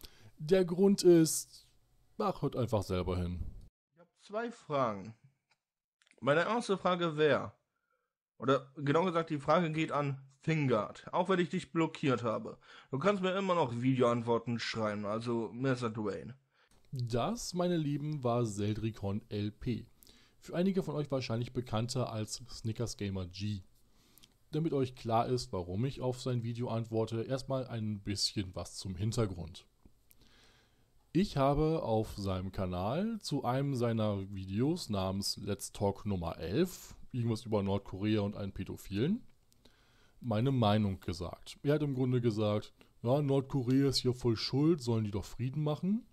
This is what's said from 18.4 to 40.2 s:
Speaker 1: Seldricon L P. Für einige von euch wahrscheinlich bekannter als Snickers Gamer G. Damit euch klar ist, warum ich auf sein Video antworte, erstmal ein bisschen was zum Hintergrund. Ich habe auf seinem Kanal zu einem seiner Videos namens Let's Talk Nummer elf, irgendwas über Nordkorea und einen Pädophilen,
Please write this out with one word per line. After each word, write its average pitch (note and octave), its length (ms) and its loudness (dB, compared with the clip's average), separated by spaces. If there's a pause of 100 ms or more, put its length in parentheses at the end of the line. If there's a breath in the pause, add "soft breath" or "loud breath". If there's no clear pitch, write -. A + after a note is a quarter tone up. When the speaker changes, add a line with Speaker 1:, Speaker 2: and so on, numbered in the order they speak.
Speaker 1:
Seldricon G#2 840 -2
L G#2 240 -4
P. A2 340 -6 (580 soft breath)
Für - 120 -10
einige F#3 260 2
von D3 140 -6
euch D3 120 -2
wahrscheinlich B2 440 -2
bekannter A#2+ 600 -2
als A2 380 -6
Snickers A2 460 -6
Gamer F#2+ 320 -4
G. G2+ 320 -6 (880 soft breath)
Damit D#3 220 0
euch C3 240 0
klar A2+ 320 2
ist, B2 240 -2
warum F#2 320 -2
ich C3+ 160 -4
auf B2+ 200 -4
sein B2 220 -2
Video A#2 260 -4
antworte, A2 540 -2
erstmal C3 460 -4
ein G#2+ 320 -4
bisschen G2 520 -4
was F2 220 -10
zum F#2 220 -8
Hintergrund. G#2+ 720 -4 (1400 soft breath)
Ich F#3 240 2
habe D3 480 2
auf A2 320 0
seinem F#2+ 340 -2
Kanal A2 680 -2
zu - 240 -4
einem C3+ 320 0
seiner G#2+ 580 0
Videos G#2 560 -2
namens G2 460 -2
Let's G2 340 -6
Talk - 360 -2
Nummer F2 320 -2
elf, A2+ 580 -2 (160)
irgendwas A#2 340 -2
über G#2+ 160 0
Nordkorea G2+ 600 0
und G2+ 120 -2
einen G2 180 -8
Pädophilen, G#2+ 720 -2 (960 soft breath)